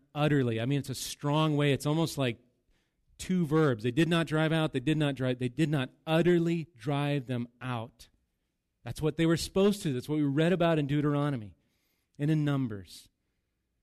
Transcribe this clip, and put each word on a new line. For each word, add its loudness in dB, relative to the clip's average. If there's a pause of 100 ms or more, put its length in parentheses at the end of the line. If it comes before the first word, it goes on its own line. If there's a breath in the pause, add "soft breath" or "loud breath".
(140)
utterly. 2
I -2
mean, 0
it's -6
a -8
strong 0
way. 2
It's -4
almost -2
like -2 (800)
two -2
verbs. 2
They 0
did 2
not 0
drive 0
out. 0
They -4
did 0
not 0
drive. -2
They -2
did -2
not -2 (160)
utterly 2 (100)
drive -2
them -4 (140)
out. -8 (760)
That's -10
what -2
they 2
were 4
supposed 2
to. 0
That's -6
what 0
we 2
read 2
about 2
in 0
Deuteronomy 0 (640)
and 0
in 2
Numbers. -4 (720)